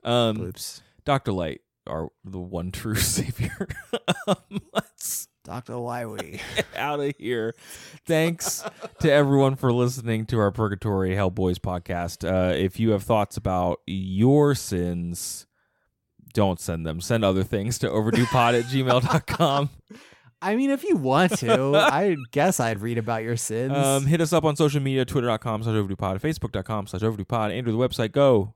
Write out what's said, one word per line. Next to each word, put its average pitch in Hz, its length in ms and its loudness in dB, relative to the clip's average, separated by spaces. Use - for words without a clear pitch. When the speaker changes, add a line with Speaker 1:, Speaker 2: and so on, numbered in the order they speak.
Speaker 1:
Um, 120 320 2
Speaker 2:
Bloops. - 460 -10
Speaker 1:
Doctor 135 280 0
Light 85 300 -4
are 78 220 -6
the 92 140 -12
one 90 320 -8
true 110 240 -6
<laughs> - 20 0
savior. - 720 -2
Um, 196 320 -4
let's - 540 -8
Speaker 2:
Doctor 113 360 -12
Wiley. 120 720 -10
Speaker 1:
<laughs> - 80 -6
get - 100 -2
out 147 240 -4
of 143 160 -4
here. 113 380 -4
Thanks 165 580 0
to 160 100 4
everyone 139 460 6
for 127 160 2
listening 120 540 0
to 117 120 0
our 101 140 4
Purgatory 98 600 0
Hellboys 92 440 2
podcast. 87 680 -6
Uh, 92 260 2
if 87 240 0
you 110 120 2
have 101 120 2
thoughts 107 360 0
about 90 480 0
your 113 680 4
sins, 87 920 -6
don't 98 260 0
send 82 240 -6
them. 80 160 -4
Send 110 240 0
other 95 200 4
things 110 340 -4
to 127 120 -2
overdue 113 360 2
pod 120 300 4
at 117 100 0
gmail 127 360 2
dot - 240 0
com. 143 480 2
<laughs> - 680 -20
Speaker 2:
I 196 120 0
mean, 269 140 0
if 277 160 -2
you 370 120 2
want 151 420 2
to, 139 360 2
Speaker 1:
<laughs> 214 160 6
Speaker 2:
I 170 260 0
guess 170 300 2
I'd 113 220 0
read 117 160 -2
about 113 240 -4
your 117 160 -2
sins. 120 340 -4
Speaker 1:
Um, 139 320 2
hit 160 160 2
us 160 140 2
up 156 100 2
on 151 100 2
social 147 280 2
media, 131 240 0
twitter 123 220 0
dot 110 120 0
com 110 220 -4
slash 113 120 -2
overdue 98 220 0
pod, 95 240 -2
facebook 156 320 -4
dot 95 140 -4
com 107 200 -4
slash 92 160 -6
overdue 107 220 -2
pod, 110 280 -2
and 120 140 -4
through 113 60 0
the 123 160 2
website, 113 240 -2
go. 120 440 4